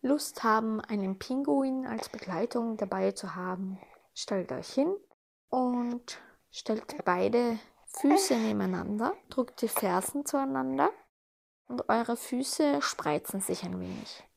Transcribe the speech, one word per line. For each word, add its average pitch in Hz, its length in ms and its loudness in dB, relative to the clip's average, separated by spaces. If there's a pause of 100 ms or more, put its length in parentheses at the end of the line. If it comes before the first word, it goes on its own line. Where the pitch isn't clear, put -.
Lust 285 420 0
haben, 220 380 2
einen 196 360 -2
Pinguin 269 680 0
als 240 240 -6
Begleitung 226 680 -4
dabei 190 340 0
zu 196 240 -8
haben, 185 440 -6 (340)
stellt - 380 -4
euch 151 180 -8
hin 330 260 2 (540)
und 247 720 -2 (320)
stellt - 540 -6
beide 220 540 4 (280)
Füße 302 480 6
nebeneinander, 208 800 0 (160)
drückt - 320 -2
die 233 60 2
Fersen 190 580 0
zueinander 269 680 2 (760)
und - 220 -4
eure 233 260 2
Füße 285 680 0
spreizen - 600 -2
sich 185 220 -2
ein 180 160 -6
wenig. - 440 -10 (140)